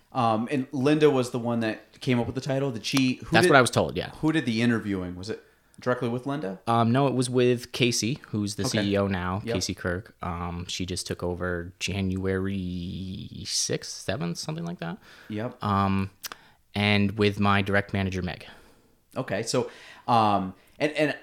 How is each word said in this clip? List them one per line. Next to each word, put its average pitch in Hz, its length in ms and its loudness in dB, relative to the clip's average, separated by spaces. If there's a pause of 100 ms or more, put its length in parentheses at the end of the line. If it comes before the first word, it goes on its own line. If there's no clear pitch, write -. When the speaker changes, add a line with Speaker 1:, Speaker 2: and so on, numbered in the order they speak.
(140)
Speaker 1:
Um, 117 380 2
and 131 200 -2
Linda 147 380 6
was 127 220 2
the 127 80 -2
one 117 220 -2
that - 400 -6
came 123 180 2
up 117 60 0
with - 100 -6
the 131 60 -4
title. 139 300 -2
Did 110 140 -8
she? 131 300 2 (100)
Who - 60 -6
Speaker 2:
That's 175 140 6
Speaker 1:
did, 175 60 6
Speaker 2:
what 143 60 10
I 127 40 10
was 117 100 4
told, 78 240 2
yeah. - 140 -4 (120)
Speaker 1:
who 156 100 2
did 156 140 0
the 113 160 2
interviewing? 98 540 0
Was 95 140 -10
it - 140 -8 (360)
directly 123 300 -2
with 127 180 -4
Linda? 139 400 -6
Speaker 2:
Um, 117 240 4
no, 135 160 4
it 127 60 2
was 127 160 0
with 123 420 2
Casey, 123 480 0 (100)
who's 104 260 -2
the 95 100 -4
Speaker 1:
Okay. 104 180 0
Speaker 2:
C 101 100 0
E 98 40 2
O 98 100 2
now, 92 380 -2
Speaker 1:
Yep. 95 100 -4
Speaker 2:
Casey 95 180 -2
Kirk. 90 480 -6
Um, 87 460 -6
she - 180 -6
just 90 220 -8
took - 160 -6
over 87 560 -4
January 92 1700 -4
sixth, - 460 -4 (100)
seventh, 165 360 -6
something 160 280 -8
like 175 140 -10
that. 170 180 -8 (320)
Speaker 1:
Yep. 110 340 -8
Speaker 2:
Um, 98 480 0 (640)
and 104 420 2
with 104 220 2
my 101 220 4
direct 98 320 0
manager, 95 280 -2
Meg. 87 240 -8 (720)
Speaker 1:
Okay, 117 260 -4
so, 120 260 -2 (380)
um, 104 460 4 (260)
and, 151 140 0
and 147 300 0